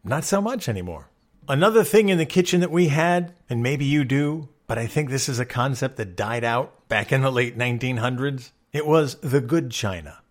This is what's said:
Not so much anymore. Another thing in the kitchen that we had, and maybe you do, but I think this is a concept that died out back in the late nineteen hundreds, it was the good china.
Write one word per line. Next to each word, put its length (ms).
Not 220
so 160
much 300
anymore. 400
Another 340
thing 240
in 100
the 80
kitchen 360
that 100
we 160
had, 460
and 120
maybe 220
you 220
do, 420
but 100
I 100
think 220
this 180
is 120
a 60
concept 520
that 180
died 300
out 420
back 240
in 100
the 100
late 260
nineteen 400
hundreds, 560
it 160
was 280
the 260
good 300
china. 480